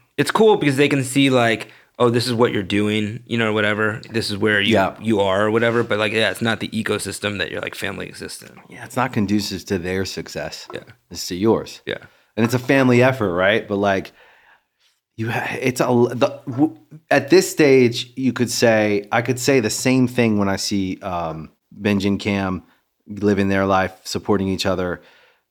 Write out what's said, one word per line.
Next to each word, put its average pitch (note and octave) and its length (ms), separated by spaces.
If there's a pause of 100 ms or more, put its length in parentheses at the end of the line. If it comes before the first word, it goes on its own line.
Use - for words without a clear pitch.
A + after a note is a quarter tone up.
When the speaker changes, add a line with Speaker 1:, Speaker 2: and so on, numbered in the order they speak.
(180)
Speaker 1:
It's C#3+ 140
cool G#3 240
because C#3+ 220
they D3 100
can C#3 160
see, C#3 260
like, A#2 380 (320)
"Oh, B2 100
this A#2 180
is B2+ 60
what A#2 200
you're G#2+ 100
doing," G#2 640
you A#2 120
know, A2+ 140
whatever. G#2+ 480 (100)
"This A2 220
is G2+ 60
where G#2+ 240
you, G#2+ 140
Speaker 2:
Yeah. F#2+ 260
Speaker 1:
you G#2+ 180
are," G2 280
or G#2+ 40
whatever. A#2 320
But, A2 160
like, G#2+ 140
yeah, A2 180
it's - 100
not A2+ 200
the - 80
ecosystem G#2 720
that E2+ 120
your, - 80
like, - 160
family F#2 320
exists - 340
in. - 100 (180)
Speaker 2:
Yeah, - 160
it's - 100
not B2+ 160
conducive G2+ 540
to G2+ 120
their F#2 280
success. D2+ 680
Speaker 1:
Yeah. - 100 (260)
Speaker 2:
It's - 180
to F2+ 80
yours. F#2 500
Speaker 1:
Yeah. - 120 (400)
Speaker 2:
And A2+ 80
it's A2+ 80
a B2+ 60
family B2+ 440
effort, A#2+ 300
right? F#2+ 340
But, G#2 80
like, G2+ 380 (1040)
you A2+ 120
ha-, A2+ 300
it's B2+ 220
a D#3 40
l-, A#2+ 220
the, A#2+ 320 (100)
w-, C#3+ 280 (320)
at C#3 200
this F#3 220
stage, C3 640
you C3 160
could A#2 180
say, G#2+ 600
I A#2+ 100
could B2 160
say C3+ 220
the G#2+ 100
same B2+ 380
thing A#2 320
when G2 80
I G2 80
see, F#2+ 460
um, E2 500 (220)
Benj G2+ 320
and G2 140
Cam F#2+ 440 (420)
living G2+ 440
their G2 160
life, F#2+ 260 (140)
supporting G2 420
each F#2 180
other. F2+ 360 (500)